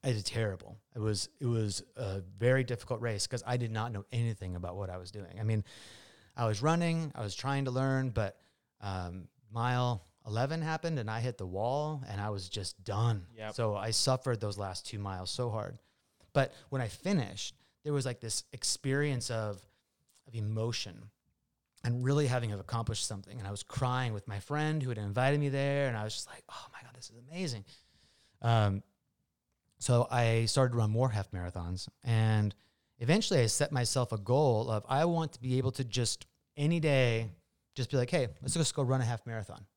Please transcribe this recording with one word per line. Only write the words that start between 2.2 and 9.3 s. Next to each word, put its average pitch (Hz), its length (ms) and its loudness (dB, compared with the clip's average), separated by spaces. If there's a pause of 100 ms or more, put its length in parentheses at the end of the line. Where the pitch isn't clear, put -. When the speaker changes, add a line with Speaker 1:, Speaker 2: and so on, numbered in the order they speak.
Speaker 1:
very 127 260 4
difficult 120 380 -4
race 113 240 -2
'cause - 200 -6
I 123 120 -2
did 120 140 0
not 110 200 -2
know 101 200 -6
anything 113 440 -2
about 87 200 -6
what 95 140 -6
I 90 80 -8
was 90 140 -12
doing. 95 280 -12
I 104 40 -4
mean, 110 200 2 (720)
I 120 100 0
was 107 160 0
running, 165 540 2
I - 60 -8
was 104 140 -4
trying 139 300 0
to 131 60 -2
learn, 131 380 2
but, 104 280 -2 (440)
um, 92 460 -6 (240)